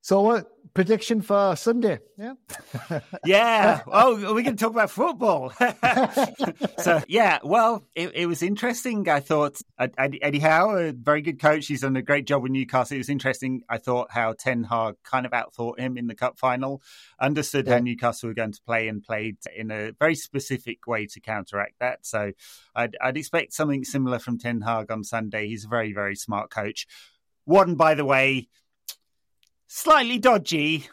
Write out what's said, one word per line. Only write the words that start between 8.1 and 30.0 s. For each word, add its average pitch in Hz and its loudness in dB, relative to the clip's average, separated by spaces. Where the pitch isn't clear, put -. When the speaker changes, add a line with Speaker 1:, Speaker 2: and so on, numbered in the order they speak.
Speaker 2:
it 175 -2
was 165 -2
interesting. 214 -2
I 147 4
thought 147 0
Ed-, 127 -2
Ed-, 139 -2
Eddie 147 0
Howe, 165 4
a 160 -2
very 147 0
good 147 -6
coach, 151 4
he's 139 -4
done 135 0
a 127 -2
great 143 0
job 143 0
with 131 -4
Newcastle. 131 -2
It 135 -4
was 127 -8
interesting, 131 -4
I 117 -4
thought, 123 -2
how 113 0
Ten 120 -2
Hag 110 -2
kind 127 -2
of 123 -6
outthought 120 -6
him 127 -4
in 120 -6
the 117 -6
cup 123 -4
final, 131 -2
understood 143 -2
how 123 4
Speaker 1:
Yeah. 120 4
Speaker 2:
Newcastle 120 -2
were 113 -8
going 110 -4
to - -18
play 113 -2
and 104 -8
played 110 -6
in 110 -8
a 110 -8
very 160 2
specific - -8
way 110 -4
to - -18
counteract 104 -8
that. 123 -4
So 104 -4
I'd, 117 -4
I'd 127 -2
expect 156 -4
something 143 -2
similar 127 -2
from 120 -6
Ten 117 -4
Hag 113 -2
on 110 -6
Sunday. 107 -6
He's 110 -10
a 107 -18
very, 110 -2
very 101 -4
smart 104 -6
coach. 107 -8
One, 180 6
by 156 6
the 147 0
way, 135 2
slightly 254 2